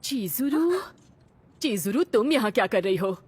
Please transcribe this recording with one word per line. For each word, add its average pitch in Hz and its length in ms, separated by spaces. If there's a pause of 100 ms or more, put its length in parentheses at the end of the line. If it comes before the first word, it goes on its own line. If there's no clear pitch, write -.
चीजुरु, 285 760 (800)
चीजुरु, 214 420
तुम 247 280
यहाँ 220 200
क्या 196 160
कर 185 160
रही 190 120
हो? 185 220 (100)